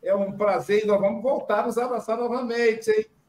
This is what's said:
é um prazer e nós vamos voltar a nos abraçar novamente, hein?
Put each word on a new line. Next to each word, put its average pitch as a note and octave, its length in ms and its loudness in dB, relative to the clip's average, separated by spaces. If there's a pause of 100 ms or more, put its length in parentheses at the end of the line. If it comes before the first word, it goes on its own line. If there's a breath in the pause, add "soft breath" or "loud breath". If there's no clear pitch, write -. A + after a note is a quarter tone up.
é F#3+ 140 0
um G3 160 -2
prazer G3+ 520 0
e G#3 40 -4
nós G3+ 120 4
vamos G#3+ 220 0
voltar A3+ 420 0
a - 40 -4
nos A3+ 100 -4
abraçar A#3 400 -2
novamente, A#3 720 0
hein? G#3+ 160 2 (240)